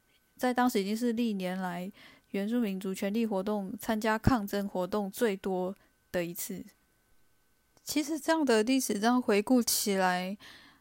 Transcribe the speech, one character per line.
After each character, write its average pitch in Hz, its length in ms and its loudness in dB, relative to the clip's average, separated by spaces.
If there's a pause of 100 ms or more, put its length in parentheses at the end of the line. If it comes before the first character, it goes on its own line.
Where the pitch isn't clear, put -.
(380)
在 254 160 0
当 247 160 4
时 208 100 2
已 190 40 0
经 208 120 -2
是 233 160 0
历 226 220 0
年 185 240 -4
来 180 340 -6 (380)
原 196 180 -2
住 240 120 2
民 196 200 -2
族 190 140 -4
权 196 180 -2
利 226 140 2
活 196 160 -2
动 208 360 -4
参 220 220 -2
加 220 160 2
抗 220 300 0
争 202 200 -2
活 185 200 -2
动 202 240 -2
最 208 260 0
多 185 400 -2 (340)
的 175 140 -2
一 170 80 -6
次。 - 320 -10 (1160)
其 - 180 -2
实 311 200 -4
这 - 120 0
样 320 120 2
的 226 180 4
历 262 160 2
史， 208 220 0
这 208 60 0
样 247 140 4
回 208 220 4
顾 254 180 6
起 208 360 0
来， 185 400 0 (440)